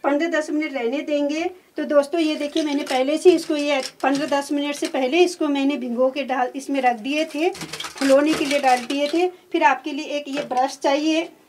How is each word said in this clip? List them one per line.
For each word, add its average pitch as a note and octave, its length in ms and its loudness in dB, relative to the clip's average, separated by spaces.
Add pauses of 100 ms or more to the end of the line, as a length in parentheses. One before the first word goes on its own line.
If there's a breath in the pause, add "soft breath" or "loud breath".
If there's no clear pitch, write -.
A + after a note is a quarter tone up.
पन्द्रह D4 240 2
दस D4+ 220 -2
मिनट D4+ 240 -4
रहने C4 280 -2
देंगे, D4 420 -2 (340 loud breath)
तो D4+ 60 -4
दोस्तों, C#4+ 380 2
ये D#4 140 0
देखिए, D4 280 -2
मैंने D4 200 -2
पहले C4+ 340 0
से F4 140 8
इसको, E4 240 2
ये C#4+ 260 0 (200)
पन्द्रह C#4 240 0
दस C#4 260 -2
मिनट C#4+ 240 -2
से D#4+ 120 -4
पहले C4+ 320 0
इसको F4 280 2
मैंने C#4 300 0
भिगो B3 320 0
के C4+ 140 -4
डाल, B3+ 320 -2
इसमें C#4 260 -4
रख A#3+ 180 2
दिए D4 260 -2
थे, D#4 240 -2
फुलाने C#4+ 840 0
के D#4 120 -2
लिए C#4 140 0
डाल B3+ 260 4
दिए C#4+ 220 -2
थे। E4+ 200 2 (240 loud breath)
फिर D#4+ 120 0
आपके D4+ 280 2
लिए D4 140 -6
एक D4 220 -6
ये C#4 160 -4
ब्रश B3+ 400 -2
चाहिए। D#4 400 2 (260)